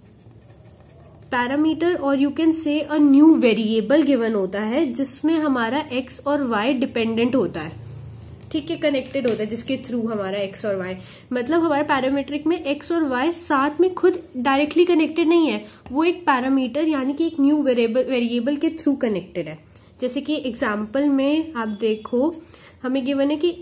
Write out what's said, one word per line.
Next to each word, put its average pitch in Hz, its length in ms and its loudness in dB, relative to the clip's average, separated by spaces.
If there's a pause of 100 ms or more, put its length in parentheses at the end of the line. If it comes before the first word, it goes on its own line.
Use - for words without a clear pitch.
(1300)
parameter 302 640 0
or 277 180 0
you 277 240 2
can 320 160 4 (120)
say 294 220 -2
a 302 100 2
new 294 300 8 (120)
variable 226 640 4
given 233 300 2
होता 196 260 -2
है, 240 320 -2
जिसमें 277 400 -2
हमारा 285 560 0
x 254 360 -8
और 285 220 0
y 233 320 0
dependent 233 560 0
होता 175 260 0
है, - 280 -14 (600)
ठीक 311 180 -6
है, 330 80 -4
connected 269 500 -2
होता 214 160 -2
है, 214 60 -4
जिसके 233 280 -4
through 233 340 -6
हमारा 202 280 -4
x 196 260 -8
और 190 280 -4
y, - 20 -10 (380)
मतलब 247 260 0
हमारे 302 240 2
parametric 285 640 -2
में 294 320 -2
x - 120 -10
और 285 360 0
y 339 40 0
साथ 294 380 -2 (120)
में 370 120 2
खुद 349 300 0 (140)
directly 285 480 2
connected 320 420 2
नहीं 330 240 4
है, 208 140 -6 (260)
वो 285 120 0
एक 359 180 0
parameter 269 680 0
यानी 277 260 0
कि 330 140 -2
एक 320 120 -6
new 285 240 4
variable, 240 400 2
variable 240 520 0
के 311 140 -2
through 285 320 -2
connected 180 460 -4
है। 156 120 -14 (420)
जैसे 254 200 -4
कि 302 140 -4
एग्जांपल 240 720 -2
में 294 440 0
आप 226 140 -6
देखो, 220 680 -2 (480)
हमें 262 220 -2
given 277 260 0
है 302 60 0
कि 339 240 -2